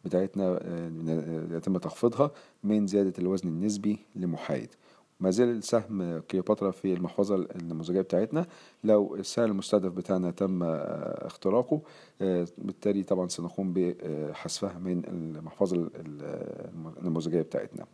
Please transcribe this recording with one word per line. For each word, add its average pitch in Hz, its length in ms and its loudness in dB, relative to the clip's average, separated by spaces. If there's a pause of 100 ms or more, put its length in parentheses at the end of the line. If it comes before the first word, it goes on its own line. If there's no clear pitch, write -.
بتاعتنا، 92 560 2
آه، 82 880 -4
يتم 85 260 0
تخفيضها 120 540 2 (320)
من 104 240 2
زيادة 95 320 4
الوزن 92 280 0
النسبي 101 520 -2 (160)
لمحايد. - 540 -4 (500)
ما 92 100 4
زال 117 340 4
سهم 95 560 0
كليوباترا 95 520 0
في 92 220 0
المحفظة 95 420 0
النموذجية 85 680 -2
بتاعتنا. 110 440 2 (380)
لو 104 320 6
السعر 101 300 0
المستهدف 98 460 2
بتاعنا 90 400 0
تم، 92 320 0
آه، 82 640 -4
اختراقه، 123 540 2 (400)
آه، 90 260 2 (100)
بالتالي 101 460 0
طبعًا 92 240 0
سنقوم 90 460 -4
بحذفها 87 1040 -2
من 90 280 -2
المحفظة 80 680 -2
ال-، 85 200 2
ال-، 76 1080 -10
النموذجية 82 400 2
بتاعتنا. - 520 -4